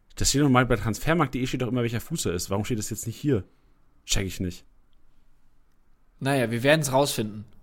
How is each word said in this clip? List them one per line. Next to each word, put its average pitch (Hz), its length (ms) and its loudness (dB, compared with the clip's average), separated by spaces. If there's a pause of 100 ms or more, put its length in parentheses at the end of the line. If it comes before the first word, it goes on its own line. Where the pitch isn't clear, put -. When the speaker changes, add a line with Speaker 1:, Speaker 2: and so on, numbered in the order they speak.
(140)
Speaker 1:
Das - 140 -2
steht 135 120 2
nochmal 131 240 6
bei 123 120 2
transfermarkt 131 560 0
punkt 123 100 -4
de 127 60 -2
steht 127 140 -4
doch 123 40 0
immer, 120 160 0
welcher 117 180 -2
Fuß - 260 -6
er 87 80 0
ist. 87 140 -6
Warum 101 160 -2
steht 123 140 -2
das 104 120 -6
jetzt 113 180 -8
nicht 110 80 -8
hier? 131 260 0 (640)
Check 101 200 0
ich 92 140 -6
nicht. 90 260 -6 (1600)
Speaker 2:
Naja, 131 320 0
wir 117 100 -2
werden's 143 300 4
rausfinden. 110 520 0 (180)